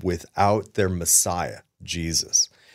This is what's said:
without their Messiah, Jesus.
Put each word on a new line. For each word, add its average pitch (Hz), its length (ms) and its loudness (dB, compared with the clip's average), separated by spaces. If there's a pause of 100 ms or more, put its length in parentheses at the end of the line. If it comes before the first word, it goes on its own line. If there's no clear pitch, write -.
without 98 720 0
their 95 140 2
Messiah, 87 720 0 (200)
Jesus. 82 680 -2 (260)